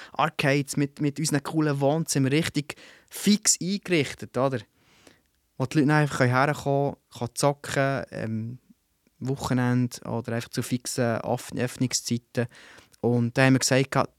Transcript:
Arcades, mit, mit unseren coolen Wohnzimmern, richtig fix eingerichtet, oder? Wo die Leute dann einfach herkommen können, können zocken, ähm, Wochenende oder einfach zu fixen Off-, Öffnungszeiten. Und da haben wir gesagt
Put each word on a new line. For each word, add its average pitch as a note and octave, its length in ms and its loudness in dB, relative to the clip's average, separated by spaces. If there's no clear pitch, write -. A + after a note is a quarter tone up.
Arcades, C#3+ 640 0
mit, C#3+ 240 -2
mit D3 180 -2
unseren C#3+ 240 -2
coolen D3+ 380 -2
Wohnzimmern, C#3 520 2
richtig D3+ 440 -2
fix - 500 0
eingerichtet, F3 760 -2
oder? C3 220 2
Wo C3 80 0
die D#3 120 0
Leute C#3 100 6
dann D3+ 140 6
einfach C#3 220 2
herkommen C#3 720 0
können, - 240 -20
können A#2+ 160 -6
zocken, C#3 680 -2
ähm, A2 460 -6
Wochenende B2 840 0
oder A#2 320 -6
einfach A#2 160 -6
zu B2 120 -4
fixen A#2 600 -2
Off-, - 340 -6
Öffnungszeiten. A#2+ 920 -4
Und A#2+ 360 0
da C3+ 80 6
haben C3 100 8
wir B2+ 40 6
gesagt C3+ 380 0